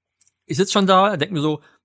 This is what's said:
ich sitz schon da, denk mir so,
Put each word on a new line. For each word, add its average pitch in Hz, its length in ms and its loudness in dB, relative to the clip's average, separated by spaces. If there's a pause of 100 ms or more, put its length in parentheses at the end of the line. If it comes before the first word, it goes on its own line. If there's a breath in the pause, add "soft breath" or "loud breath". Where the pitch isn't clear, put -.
(460)
ich 147 120 -8
sitz 190 140 0
schon 202 140 2
da, 190 320 2
denk 143 140 -4
mir 160 100 -4
so, 151 200 -2 (240 soft breath)